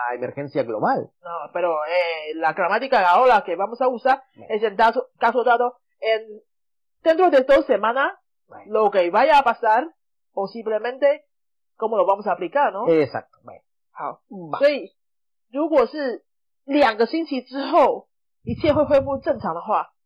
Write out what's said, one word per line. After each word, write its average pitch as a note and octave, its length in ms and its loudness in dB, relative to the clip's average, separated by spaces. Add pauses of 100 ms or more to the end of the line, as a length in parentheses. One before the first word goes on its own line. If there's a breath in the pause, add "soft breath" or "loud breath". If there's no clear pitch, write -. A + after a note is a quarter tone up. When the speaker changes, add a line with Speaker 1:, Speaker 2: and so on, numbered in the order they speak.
(140)
Speaker 1:
emergencia C3+ 500 -6
global. A#2 460 -4 (120)
Speaker 2:
No, E3+ 320 -12
pero, F3 200 -2 (120)
eh, D#3+ 500 -4
la D#3+ 180 -2
gramática G3+ 560 0
ahora A3+ 360 4
que F3 100 -6
vamos G#3 260 -4
a B3+ 60 0
usar C4 340 0 (140)
Speaker 1:
Bueno. - 180 -10
Speaker 2:
es G#3+ 100 -2
en G3+ 120 -2
dato-, A#3 420 2
caso A#3 260 0
dado, A#3+ 340 2 (220)
en, A3 420 -4 (600)
dentro E4 300 4
de C4 120 6
dos C#4 220 4
semanas, B3 480 0 (340)
Speaker 1:
Bueno. - 200 -20
Speaker 2:
lo G#3+ 240 2
que F3+ 180 2
vaya C#4 300 4
a C4+ 40 4
pasar, A3+ 440 0 (460)
posiblemente, A3+ 920 -2 (500)
cómo A3 220 -4
lo F3+ 80 2
vamos G3 220 0
a F#3 60 0
aplicar, F#3 400 -2
¿no? G3 160 -6
Speaker 1:
Exacto, D3 540 -2
bueno. - 180 -20 (300)
Speaker 2:
好， - 380 -12
Speaker 1:
嗯 F3 220 -16
吧。 - 80 -4
Speaker 2:
所 C#4+ 100 2
以 B3 260 -6 (560)
如 D4 180 -4
果 C#4 160 2
是 C4 400 -8 (380)
两 C4+ 340 2
个 A3+ 80 2
星 D#4+ 200 -2
期 B3+ 160 -6
之 C4+ 240 -8
后 C4+ 420 2 (360)
一 - 120 -8
切 D4+ 180 2
会 D4+ 120 0
恢 C#4 160 2
复 C4+ 160 -4
正 C4+ 220 -4
常 E3+ 160 -4
的 E3+ 60 -10
话 G3 320 -4 (120)